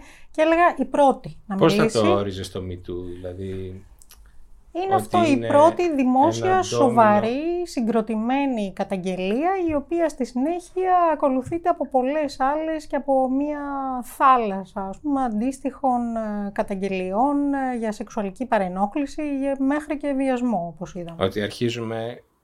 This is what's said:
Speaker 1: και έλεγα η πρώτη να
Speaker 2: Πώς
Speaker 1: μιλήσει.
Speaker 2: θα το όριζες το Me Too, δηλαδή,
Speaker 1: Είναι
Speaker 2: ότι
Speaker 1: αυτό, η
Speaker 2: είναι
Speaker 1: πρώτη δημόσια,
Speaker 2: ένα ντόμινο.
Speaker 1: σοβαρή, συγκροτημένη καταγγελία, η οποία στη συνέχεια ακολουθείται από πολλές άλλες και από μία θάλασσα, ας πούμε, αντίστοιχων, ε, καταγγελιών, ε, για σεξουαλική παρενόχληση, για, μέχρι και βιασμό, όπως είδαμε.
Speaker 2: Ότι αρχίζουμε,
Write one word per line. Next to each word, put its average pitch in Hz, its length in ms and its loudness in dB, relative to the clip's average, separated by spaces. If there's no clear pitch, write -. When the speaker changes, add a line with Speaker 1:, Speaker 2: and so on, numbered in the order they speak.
Speaker 1:
και - 120 0
έλεγα 330 360 6
η 262 60 0
πρώτη 269 520 2
να 196 100 -4
Speaker 2:
Πώς 165 200 6
Speaker 1:
μιλήσει. 113 220 4
Speaker 2:
θα 110 60 4
το 101 100 6
όριζες 98 360 -2
το 95 180 -6
Me 90 40 -8
Too, 87 320 -8
δηλαδή, 92 680 -10
Speaker 1:
Είναι 349 120 -4
Speaker 2:
ότι 381 100 0
Speaker 1:
αυτό, 370 300 2
η 311 60 4
Speaker 2:
είναι 247 160 2
Speaker 1:
πρώτη 330 480 6
δημόσια, 269 520 4
Speaker 2:
ένα 370 140 4
ντόμινο. - 20 -2
Speaker 1:
σοβαρή, 220 520 4
συγκροτημένη 226 1080 -2
καταγγελία, 190 760 -2
η 311 60 0
οποία 320 340 0
στη 294 180 -4
συνέχεια 349 680 -2
ακολουθείται 294 560 0
από 339 200 0
πολλές 269 520 -2
άλλες 311 460 -2
και 302 100 -6
από 262 340 0
μία 294 300 -2
θάλασσα, 220 840 0
ας 202 100 -10
πούμε, 277 240 -2
αντίστοιχων, 240 920 -2
ε, 208 360 -4
καταγγελιών, 208 1040 0
ε, 262 240 -2
για 220 140 -2
σεξουαλική 208 540 -6
παρενόχληση, 240 920 -2
για, 277 200 -2
μέχρι 294 380 -2
και 285 160 -4
βιασμό, 247 600 -2
όπως 170 200 -12
είδαμε. 165 300 -6
Speaker 2:
Ότι 95 180 -2
αρχίζουμε, 113 800 -6